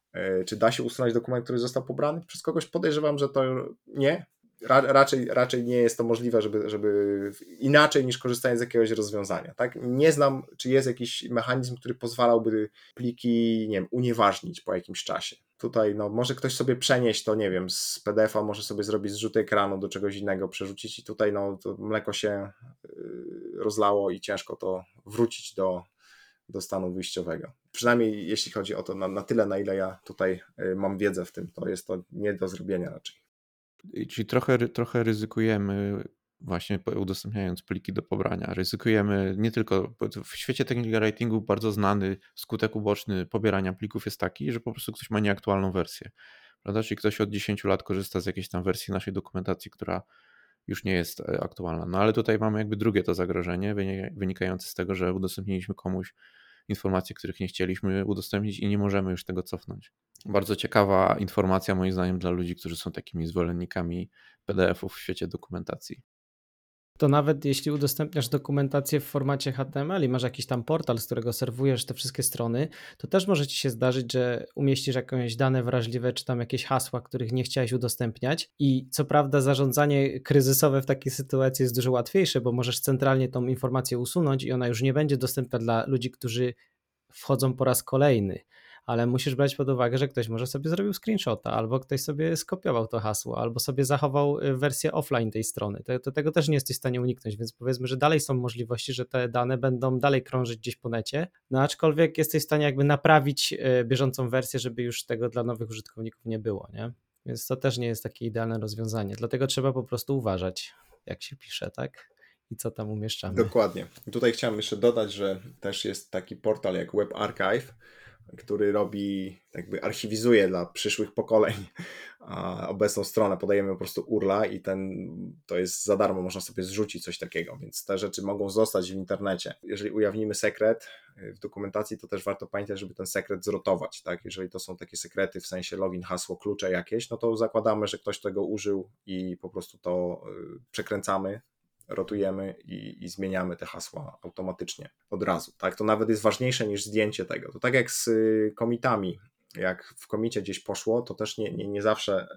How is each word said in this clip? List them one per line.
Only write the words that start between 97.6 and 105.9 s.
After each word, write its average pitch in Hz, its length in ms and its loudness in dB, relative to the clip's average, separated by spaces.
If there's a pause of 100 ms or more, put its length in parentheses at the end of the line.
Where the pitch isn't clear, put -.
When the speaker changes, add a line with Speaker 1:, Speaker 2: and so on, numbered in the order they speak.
Speaker 3:
że 131 100 -2
dalej 147 240 4
są 139 140 0
możliwości, 120 580 -4
że 123 120 -4
te 123 240 0
dane 123 300 2
będą 127 400 2
dalej 135 240 4
krążyć 123 360 -2
gdzieś 117 180 -8
po - 120 -10
necie, 117 400 -4 (220)
no 131 120 4
aczkolwiek 156 560 2
jesteś 151 240 2
w - 20 -4
stanie 151 200 2
jakby 139 200 2
naprawić, 143 680 4
y, 127 320 2
bieżącą 127 440 2
wersję, 123 320 0
żeby 120 220 -6
już 120 220 -4
tego 117 240 -2
dla 117 140 -2
nowych 113 260 -2
użytkowników 110 560 -12